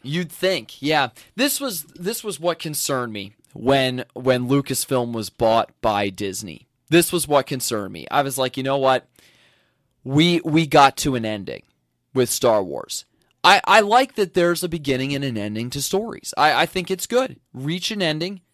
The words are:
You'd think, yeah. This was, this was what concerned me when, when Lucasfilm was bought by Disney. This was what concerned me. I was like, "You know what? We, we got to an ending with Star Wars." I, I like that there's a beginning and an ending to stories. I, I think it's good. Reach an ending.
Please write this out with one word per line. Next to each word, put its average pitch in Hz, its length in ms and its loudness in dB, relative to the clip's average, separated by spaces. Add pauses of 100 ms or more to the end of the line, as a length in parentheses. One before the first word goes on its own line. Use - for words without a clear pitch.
You'd 156 280 -6
think, 175 500 -4
yeah. 143 280 0 (260)
This 269 240 0
was, 214 240 -8 (120)
this 196 280 -8
was 180 160 -8
what 165 200 -2
concerned 135 520 -4
me 101 220 -12 (200)
when, 127 600 0
when 123 340 0
Lucasfilm 131 640 0
was 110 180 -6
bought 113 400 2 (120)
by 104 280 0
Disney. 98 560 -8 (240)
This 165 220 4
was 156 160 -4
what 143 180 4
concerned 110 480 -6
me. 78 160 -12
I 143 120 0
was 135 160 -4
like, 131 200 -2
"You 131 60 -4
know 135 140 0
what? 131 300 2 (960)
We, 160 400 2
we 160 220 2
got 143 320 6
to 135 180 -2
an 113 100 -4
ending 98 380 -8 (500)
with 127 160 2
Star 110 340 2
Wars." 67 420 -10 (360)
I, 190 240 6
I 208 140 6
like 226 360 4
that 196 180 -2
there's 175 300 2
a 175 60 -4
beginning 139 440 -2
and 139 100 -4
an 120 140 -4
ending 107 320 -6
to 139 120 -6
stories. - 540 -6
I, 143 280 4
I - 20 2
think 185 260 -6
it's 180 160 -6
good. 247 320 -2 (140)
Reach 156 360 -6
an 208 120 -4
ending. 175 400 -2 (120)